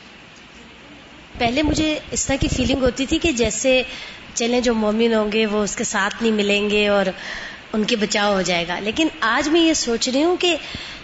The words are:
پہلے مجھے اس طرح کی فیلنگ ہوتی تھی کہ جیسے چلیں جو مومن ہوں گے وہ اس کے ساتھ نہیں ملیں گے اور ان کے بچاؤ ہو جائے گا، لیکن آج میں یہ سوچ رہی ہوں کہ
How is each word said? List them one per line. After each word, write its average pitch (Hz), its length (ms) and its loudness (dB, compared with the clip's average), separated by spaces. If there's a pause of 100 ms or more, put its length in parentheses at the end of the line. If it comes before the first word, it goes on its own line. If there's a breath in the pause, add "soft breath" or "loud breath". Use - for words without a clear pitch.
(1400)
پہلے 254 260 2
مجھے 302 360 2 (120)
اس - 140 -2
طرح 269 100 0
کی 294 120 0
فیلنگ 254 340 0
ہوتی 262 240 0
تھی 311 120 0
کہ 330 140 2
جیسے 247 520 2 (500 loud breath)
چلیں 240 280 0
جو 240 120 2
مومن 220 400 2
ہوں 214 180 2
گے 220 140 2
وہ 208 180 0
اس 196 120 -4
کے 233 80 -4
ساتھ 208 380 -2
نہیں 226 100 2
ملیں 208 380 2
گے 208 180 2
اور 202 180 4 (680 loud breath)
ان 214 100 0
کے 240 120 0
بچاؤ 208 380 0
ہو 190 80 2
جائے 170 260 -2
گا، 175 120 -4
لیکن 220 280 0 (120)
آج 262 300 0
میں 339 120 4
یہ 320 120 4
سوچ 233 360 -2
رہی 269 140 2
ہوں 349 120 2
کہ 339 220 0 (460 loud breath)